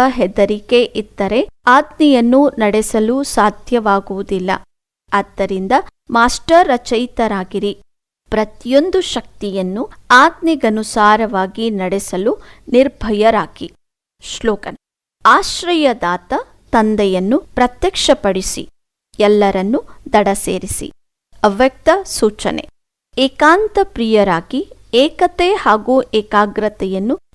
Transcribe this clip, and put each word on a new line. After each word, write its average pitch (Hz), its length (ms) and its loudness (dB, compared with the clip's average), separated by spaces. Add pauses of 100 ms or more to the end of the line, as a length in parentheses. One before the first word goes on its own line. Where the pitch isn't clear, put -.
ಹೆದರಿಕೆ 220 760 0
ಇದ್ದರೆ 214 640 -4 (180)
ಆಜ್ಞೆಯನ್ನು 269 800 4
ನಡೆಸಲು 220 720 0
ಸಾಧ್ಯವಾಗುವುದಿಲ್ಲ. 202 1300 -2 (640)
ಆದ್ದರಿಂದ 196 600 -4 (380)
ಮಾಸ್ಟರ್ 320 580 2
ರಚಯಿತರಾಗಿರಿ. 214 1040 -2 (600)
ಪ್ರತಿಯೊಂದು 262 760 0
ಶಕ್ತಿಯನ್ನು 196 760 -6 (340)
ಆಜ್ಞೆಗನುಸಾರವಾಗಿ 220 1500 0 (140)
ನಡೆಸಲು 196 520 -4 (400)
ನಿರ್ಭಯರಾಗಿ. 220 960 0 (540)
ಶ್ಲೋಗನ್: - 560 -6 (460)
ಆಶ್ರಯದಾತ 269 1080 -2 (400)
ತಂದೆಯನ್ನು 208 640 0 (180)
ಪ್ರತ್ಯಕ್ಷಪಡಿಸಿ, 247 1120 -2 (540)
ಎಲ್ಲರನ್ನೂ 202 640 2 (320)
ದಡ 208 160 2 (180)
ಸೇರಿಸಿ. 185 420 -8 (540)
ಅವ್ಯಕ್ತ 214 460 0 (220)
ಸೂಚನೆ: - 540 -4 (500)
ಏಕಾಂತ 320 640 2 (160)
ಪ್ರಿಯರಾಗಿ 214 680 0 (340)
ಏಕತೆ 349 540 2 (140)
ಹಾಗೂ 220 320 0 (260)
ಏಕಾಗ್ರತೆಯನ್ನು 208 960 -2 (200)